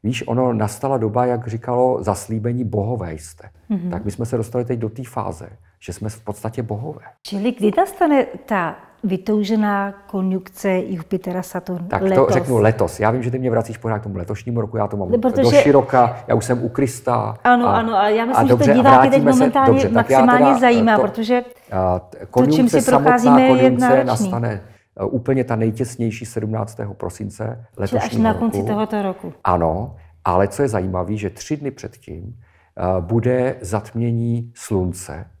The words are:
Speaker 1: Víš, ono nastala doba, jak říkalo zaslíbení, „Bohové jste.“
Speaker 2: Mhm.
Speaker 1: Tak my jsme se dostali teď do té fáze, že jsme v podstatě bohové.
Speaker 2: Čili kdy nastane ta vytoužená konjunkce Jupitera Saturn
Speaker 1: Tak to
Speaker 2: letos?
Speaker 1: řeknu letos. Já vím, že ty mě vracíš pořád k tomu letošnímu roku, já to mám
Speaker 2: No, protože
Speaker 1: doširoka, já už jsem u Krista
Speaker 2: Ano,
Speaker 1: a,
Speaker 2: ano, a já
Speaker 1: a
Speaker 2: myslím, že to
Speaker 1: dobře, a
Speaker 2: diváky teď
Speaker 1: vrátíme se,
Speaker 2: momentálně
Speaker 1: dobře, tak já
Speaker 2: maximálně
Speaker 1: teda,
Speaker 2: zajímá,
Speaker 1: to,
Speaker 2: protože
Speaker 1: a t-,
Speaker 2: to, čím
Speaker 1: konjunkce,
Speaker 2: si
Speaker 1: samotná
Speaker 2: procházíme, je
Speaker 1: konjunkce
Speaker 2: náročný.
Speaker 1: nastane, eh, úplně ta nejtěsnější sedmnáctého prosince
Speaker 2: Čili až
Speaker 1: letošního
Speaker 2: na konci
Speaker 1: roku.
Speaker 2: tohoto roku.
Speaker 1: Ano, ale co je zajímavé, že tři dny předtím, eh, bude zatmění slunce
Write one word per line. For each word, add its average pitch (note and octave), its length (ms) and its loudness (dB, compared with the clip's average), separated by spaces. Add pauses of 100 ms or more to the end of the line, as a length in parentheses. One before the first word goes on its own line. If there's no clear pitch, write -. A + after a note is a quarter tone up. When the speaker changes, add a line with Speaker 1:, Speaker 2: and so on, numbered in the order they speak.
Speaker 1:
Víš, A#2+ 240 -4
ono B2 260 0
nastala A2+ 440 -2
doba, A2 280 0
jak A#2+ 220 -2
říkalo B2 560 -2
zaslíbení, A2+ 600 -4
„Bohové G2+ 500 -4
jste.“ - 360 -18 (200)
Speaker 2:
Mhm. F3+ 220 -4
Speaker 1:
Tak - 140 -8
my - 60 -4
jsme A#2+ 140 -8
se A#2+ 120 -4
dostali A2+ 280 -4
teď A#2+ 140 -6
do A2+ 100 -6
té A#2 140 -14
fáze, F#2 460 -10 (300)
že - 140 -14
jsme G#2+ 160 -10
v - 140 -16
podstatě A2+ 400 -10
bohové. A#2 380 -10 (220)
Speaker 2:
Čili G3+ 280 -4
kdy G#3+ 260 0
nastane E4 480 2 (200)
ta F3 300 -2 (280)
vytoužená G3+ 880 -2 (160)
konjunkce F#3 800 -2
Jupitera F#3 560 -6
Saturn F3 440 -8
Speaker 1:
Tak G3 140 -2
to F#3+ 60 -2
Speaker 2:
letos? F#3 260 4
Speaker 1:
řeknu B2 240 2
letos. G#2+ 420 2
Já A2 120 2
vím, B2 120 -2
že A#2+ 80 -4
ty C3 80 -4
mě B2+ 120 -2
vracíš A2+ 260 -2
pořád A2 220 -4
k G#2+ 40 -12
tomu G2 140 -8
letošnímu A2+ 440 -6
roku, A2 160 -6
já G#2 100 -2
to G2+ 100 -6
mám F#2+ 140 -4
Speaker 2:
No, A#3+ 60 0
protože B3+ 240 0
Speaker 1:
doširoka, C#3 760 4 (100)
já A#2 80 2
už A2 100 0
jsem B2 180 -2
u A#2+ 60 -4
Krista A#2 720 -4
Speaker 2:
Ano, B3 240 4
Speaker 1:
a, - 120 2
Speaker 2:
ano, A3+ 160 -2
a G3+ 140 2
já A3 140 0
Speaker 1:
a - 20 -2
Speaker 2:
myslím, C4 220 2
že B3 60 6
to - 40 4
Speaker 1:
dobře, C#4+ 140 4
a - 40 6
Speaker 2:
diváky C4 340 8
teď C4+ 140 4
Speaker 1:
vrátíme C#4+ 100 4
se, B3+ 60 4
Speaker 2:
momentálně C4 320 4
Speaker 1:
dobře, C4 180 4
tak A3+ 200 2
já C4 160 6
Speaker 2:
maximálně B3 200 6 (100)
Speaker 1:
teda, A#3+ 40 0
Speaker 2:
zajímá, A#3 360 4
Speaker 1:
to, G#3 60 2
Speaker 2:
protože A3 400 -2 (300)
Speaker 1:
a F#2 280 0
t-, - 180 -18
Speaker 2:
to, G2+ 80 -16
čím - 60 -20
Speaker 1:
konjunkce, D#3 500 4
Speaker 2:
si A3 40 -2
Speaker 1:
samotná - 260 4
Speaker 2:
procházíme, B3 300 6
je C4 80 4
Speaker 1:
konjunkce B3+ 380 4
Speaker 2:
náročný. B3+ 200 4
Speaker 1:
nastane, A#2 540 -2 (400)
eh, G2 40 -4
úplně B2+ 380 -2
ta A#2+ 120 -2
nejtěsnější A2+ 680 -4
sedmnáctého G#2+ 680 -8
prosince G2+ 500 -10 (320)
Speaker 2:
Čili - 80 -6
až G3+ 80 -4
Speaker 1:
letošního A#3 320 -2
Speaker 2:
na A3+ 100 2
konci A3 240 -2
Speaker 1:
roku. G3 100 -2
Speaker 2:
tohoto G#3 340 -4
roku. F#3 320 -8 (100)
Speaker 1:
Ano, F2+ 520 -2 (300)
ale F#2 220 2
co A#2+ 140 -6
je C#3 80 0
zajímavé, F#2 480 -4
že G2+ 120 -6
tři - 280 -10
dny C#3 140 -10
předtím, - 640 -16 (420)
eh, F#2 240 -2
bude B2 600 0
zatmění A#2 920 -4
slunce F#2 720 -6 (140)